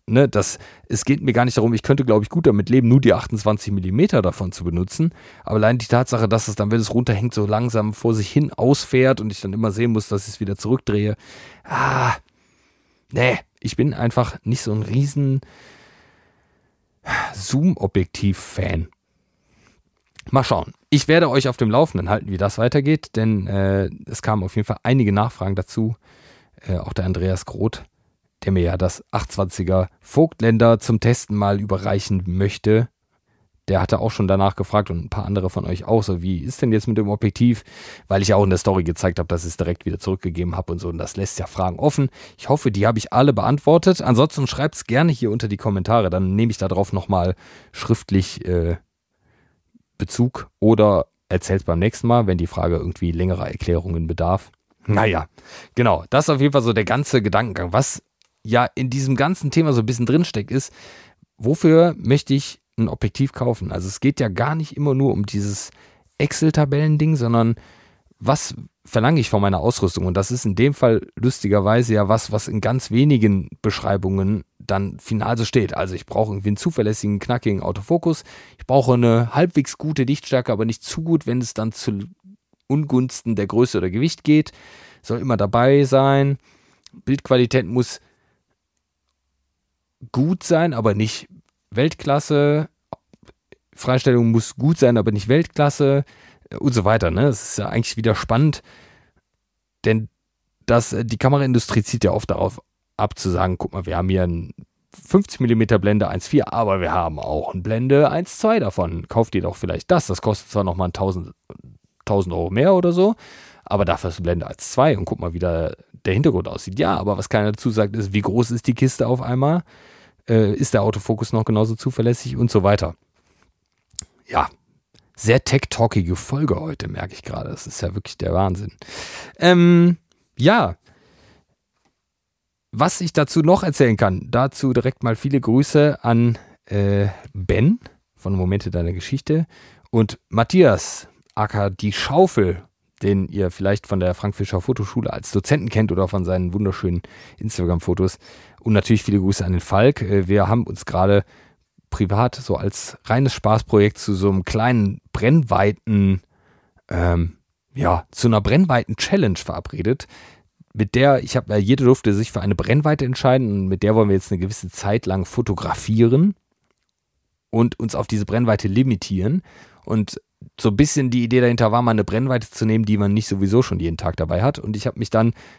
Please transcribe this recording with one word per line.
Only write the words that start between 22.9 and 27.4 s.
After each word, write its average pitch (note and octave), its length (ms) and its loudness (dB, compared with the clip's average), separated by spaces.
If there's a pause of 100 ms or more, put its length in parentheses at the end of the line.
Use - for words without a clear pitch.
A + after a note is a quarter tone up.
denn, A2 320 0
äh, G2 420 0 (180)
es A2 140 -12
kamen G#2+ 220 -2
auf F2+ 140 -8
jeden G#2 80 0
Fall - 180 -4
einige A#2 300 2
Nachfragen G2 420 -2
dazu. A2+ 400 -4 (720)
Äh, F2+ 120 -2
auch - 120 -10
der F#2 140 -4
Andreas F#2 400 -2